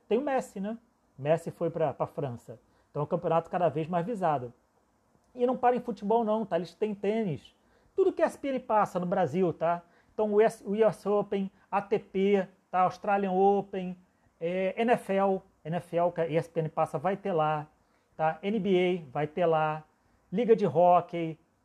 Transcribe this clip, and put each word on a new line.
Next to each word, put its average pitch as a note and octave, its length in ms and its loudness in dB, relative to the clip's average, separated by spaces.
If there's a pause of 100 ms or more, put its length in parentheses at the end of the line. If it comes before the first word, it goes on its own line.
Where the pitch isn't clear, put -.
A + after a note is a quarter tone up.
tem G#3+ 120 0
o C4+ 40 -2
Messi, C4+ 380 -4
né? G#3 160 -8 (420)
Messi D#3 320 0
foi E3 200 -4
pra, D3+ 240 -2
pra D3+ 120 -4
França. A#2+ 540 -10 (300)
Então C#3+ 100 -6
é D3 40 -2
um D3+ 40 -6
campeonato E3 400 -2
cada F3 220 0
vez D3+ 180 -4
mais F3 160 -2
visado. D#3+ 480 -4 (800)
E B3 120 0
não B3+ 100 0
para B3 180 2
em A#3+ 60 -2
futebol A3+ 420 0
não, A3 220 0
tá? F3 120 -2
Eles E3+ 180 -6
têm G#3 200 -4
tênis. G3+ 640 -4 (400)
Tudo F#4+ 160 4
que F4+ 100 -4
a D#4 40 6
S - 100 -2
P - 120 -8
N C4 100 -2
passa G#3+ 400 0
no F3+ 80 -4
Brasil, F3 460 0
tá? E3+ 280 -2 (320)
Então G#3+ 200 -2
o - 20 2
U G#3 60 6
S, A3 260 2
o G3 60 -4
U A3 120 2
S G3 240 0
Open, G3+ 400 -2 (220)
A G3 100 -2
T G3+ 160 -2
P, G3 480 0 (240)
tá? F3+ 120 0
Australian G3 500 0
Open, F#3+ 640 2 (440)
é, F#3 420 -2
N A#3 80 2
F G#3+ 220 0
L, G3 280 2 (240)
N D#3+ 120 -4
F E3+ 200 -6
L E3+ 140 2
que E3+ 100 -4
a E3 60 0
E D3 100 -2
S E3 140 -2
P - 80 -8
N D#3+ 100 -2
passa D#3+ 300 -2
vai F#3 180 -2
ter G3+ 160 -6
lá, D3+ 360 0 (480)
tá? D#3+ 260 0
N G#3 160 -2
B F3+ 480 2
A B2 60 -20
vai D3+ 160 -2
ter F3 180 -2
lá, D#3 380 0 (480)
Liga A3 240 4
de G3+ 100 2
Hóquei, E3+ 720 2 (260)